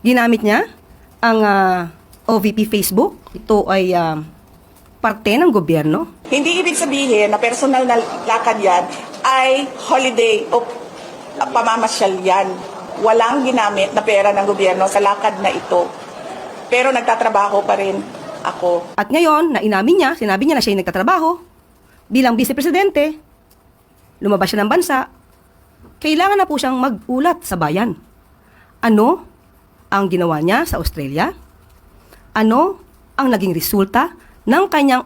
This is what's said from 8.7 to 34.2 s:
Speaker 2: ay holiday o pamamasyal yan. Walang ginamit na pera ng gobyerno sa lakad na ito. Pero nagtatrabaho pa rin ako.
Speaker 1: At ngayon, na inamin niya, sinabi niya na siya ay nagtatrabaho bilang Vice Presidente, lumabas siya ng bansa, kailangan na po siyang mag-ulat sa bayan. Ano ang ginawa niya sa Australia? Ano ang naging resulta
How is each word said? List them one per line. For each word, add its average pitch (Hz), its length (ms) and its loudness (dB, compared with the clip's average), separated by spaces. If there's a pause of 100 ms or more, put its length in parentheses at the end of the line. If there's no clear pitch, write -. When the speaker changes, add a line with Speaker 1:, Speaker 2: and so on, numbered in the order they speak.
Speaker 2:
ay 262 400 2 (240)
holiday 233 640 2
o 240 120 0 (760)
pamamasyal 226 800 0
yan. 185 280 2 (520)
Walang 233 480 2
ginamit 208 480 0
na 208 80 0
pera 202 280 4
ng 196 120 0
gobyerno 190 440 2
sa 202 120 2
lakad 202 400 0
na 196 80 0
ito. 175 400 -2 (800)
Pero 254 240 2
nagtatrabaho 220 720 0
pa 202 160 0
rin 196 160 -2 (480)
ako. 175 500 -2
Speaker 1:
At 208 140 -4
ngayon, 311 480 2
na - 80 0
inamin 214 340 2
niya, 302 120 2 (100)
sinabi 233 260 0
niya 311 80 2
na 247 80 0
siya 202 140 0
ay 190 80 0
nagtatrabaho 320 560 0 (680)
bilang 240 300 2
Vice 262 160 0
Presidente, 311 640 0 (1040)
lumabas 196 320 0
siya 208 100 0
ng 208 80 0
bansa, 302 380 0 (880)
kailangan 359 400 0
na 381 80 2
po 294 140 -4
siyang 262 160 -2
mag-ulat 262 680 -2
sa - 140 -6
bayan. 170 400 -2 (880)
Ano 233 400 2 (640)
ang 196 240 -2
ginawa 170 320 0
niya 240 240 0
sa - 80 -6
Australia? 160 560 -4 (1040)
Ano 240 420 2 (380)
ang 262 160 0
naging 185 240 -2
resulta 208 560 0 (360)